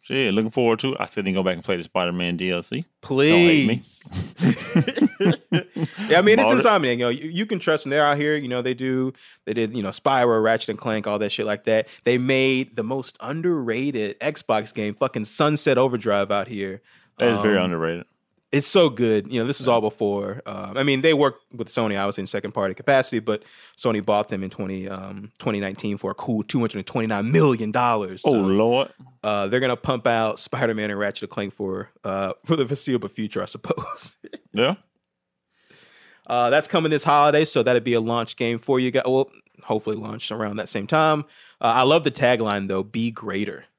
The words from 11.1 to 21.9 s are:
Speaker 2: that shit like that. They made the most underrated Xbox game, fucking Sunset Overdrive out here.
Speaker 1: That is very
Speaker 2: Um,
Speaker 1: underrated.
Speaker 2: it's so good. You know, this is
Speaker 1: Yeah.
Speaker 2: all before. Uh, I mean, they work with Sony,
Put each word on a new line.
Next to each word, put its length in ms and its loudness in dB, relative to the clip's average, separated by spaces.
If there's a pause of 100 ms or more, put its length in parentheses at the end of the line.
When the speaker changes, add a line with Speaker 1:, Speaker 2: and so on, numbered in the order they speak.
Speaker 2:
that 120 -2
shit 140 -4
like 200 -4
that. 220 2 (160)
They 140 2
made 580 0
the 80 -6
most 360 -8
underrated 1000 -4
Xbox 540 -2
game, 220 -4
fucking 300 -2
Sunset 520 2
Overdrive 540 2
out 160 -2
here. 340 -8 (360)
Speaker 1:
That 120 4
is 100 0
very 180 4
Speaker 2:
Um, 80 2
Speaker 1:
underrated. 400 -4 (460)
Speaker 2:
it's 160 2
so 220 4
good. 420 0
You 100 -2
know, 60 -2
this 140 -4
is 60 0
Speaker 1:
Yeah. 60 4
Speaker 2:
all 80 4
before. 640 -4
Uh, 300 -12
I 80 -2
mean, 180 2
they 120 4
work 260 2 (140)
with 140 -8
Sony, 320 -2